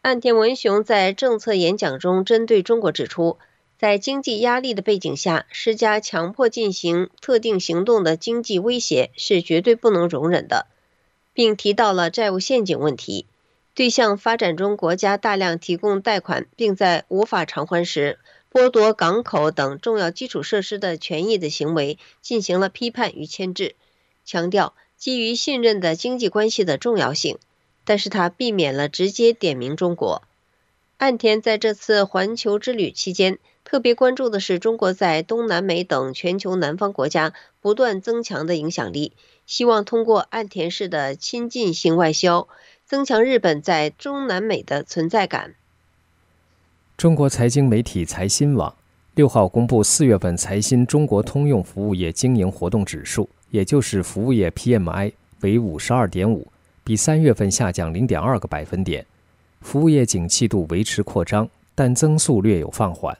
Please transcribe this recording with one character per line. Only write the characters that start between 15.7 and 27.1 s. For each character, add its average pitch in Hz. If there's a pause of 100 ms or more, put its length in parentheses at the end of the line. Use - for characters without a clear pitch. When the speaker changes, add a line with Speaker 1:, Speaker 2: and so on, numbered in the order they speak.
Speaker 1:
供 196
贷 208
款， 135 (100)
并 214
在 180
无 190
法 180
偿 147
还 175
时 143 (320)
剥 254
夺 220
港 190
口 156
等 139
重 226
要 175
基 247
础 175
设 208
施 202
的 185
权 170
益 220
的 165
行 156
为 147 (240)
进 233
行 180
了 185
批 240
判 233
与 151
牵 185
制， 185 (500)
强 175
调 185 (240)
基 254
于 226
信 254
任 220
的 170
经 247
济 214
关 214
系 220
的 147
重 240
要 135